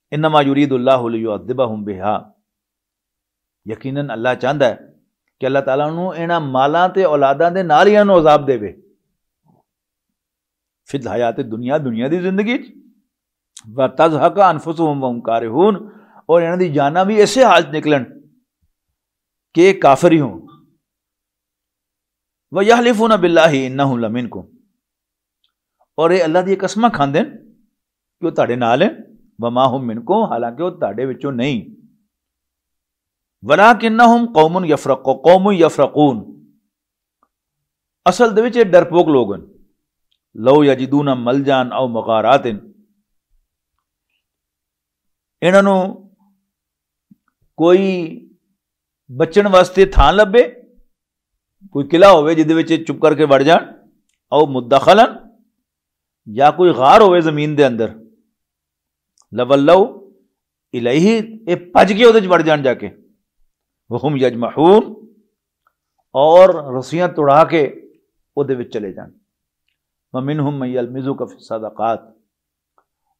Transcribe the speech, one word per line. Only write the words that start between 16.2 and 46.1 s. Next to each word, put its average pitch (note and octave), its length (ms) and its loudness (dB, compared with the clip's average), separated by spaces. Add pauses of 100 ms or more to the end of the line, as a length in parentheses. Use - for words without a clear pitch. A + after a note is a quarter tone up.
ਔਰ E3+ 120 2
ਇਹਨਾਂ E3+ 140 -4
ਦੀ F3+ 160 -4
ਜਾਨਾਂ D3+ 320 -2
ਵੀ G#3 160 0
ਇਸੇ A3+ 240 2
ਹਾਲਤ E3+ 240 2
ਨਿਕਲਣ D3 360 -2 (1500)
ਕਿ E3 80 2
ਇਹ F#3+ 180 2
ਕਾਫਰ D3+ 320 4
ਹੀ D#3+ 80 2
ਹੋਣ। A#2 260 -8 (2000)
ਵ F#3+ 80 0
ਯਹਲਿਫੂਨ A3+ 540 2
ਬਿੱਲਾਹਿ E3 500 2
ਇੰਨਹੁ C3+ 300 -2
ਲਮਿਨਕੁਮ, A2+ 600 -8 (1400)
ਔਰ D#3+ 120 0
ਇਹ F3+ 140 0
ਅੱਲਾਹ E3 180 -2
ਦੀਆਂ F#3+ 140 -2
ਕਸਮਾਂ G#3 340 -2
ਖਾਂਦੇ C#3+ 320 -2
ਨੇ - 80 -8 (920)
ਕਿ E3 60 -6
ਉਹ D#3+ 40 -4
ਤੁਹਾਡੇ A#2+ 260 -4
ਨਾਲ B2 260 0
ਹੈ। G#3+ 60 0 (520)
ਵ A#2 60 -6
ਮਾ B2 200 0
ਹੁਮ C3+ 200 -4
ਮਿਨਕੁਮ, A#2 460 -4
ਹਾਲਾਂਕਿ A#2 300 -8
ਉਹ F3+ 80 -6
ਤੁਹਾਡੇ A#2+ 340 -8
ਵਿੱਚੋਂ C3+ 280 -8
ਨਹੀਂ। C3+ 440 -8 (1700)
ਵਲਾਕਿੰਨਹੁਮ A3+ 880 4
ਕੌਮੁਨ E3 320 2
ਯਫਰਕੂ, C3+ 500 -2
ਕੌਮੁਨ F#3 400 2
ਯਫਰਕੂਨ, C#3+ 880 -2 (1600)
ਅਸਲ A3 260 0
ਦੇ A3 80 2
ਵਿੱਚ A#3+ 140 -2
ਇਹ A#3 80 4
ਡਰਪੋਕ E3+ 440 2
ਲੋਕ A#2+ 260 0
ਹਨ। - 260 -20 (760)
ਲਓ C3+ 280 4
ਯਜਿਦੂਨਾ C3+ 500 0
ਮਲਜਾਨ B2+ 580 -2
ਔ B2+ 160 -4
ਮਗਾਰਾਤਿਨ, A2+ 840 -2 (2750)
ਇਹਨਾਂ F#3 200 4
ਨੂੰ F#3+ 480 -2 (1500)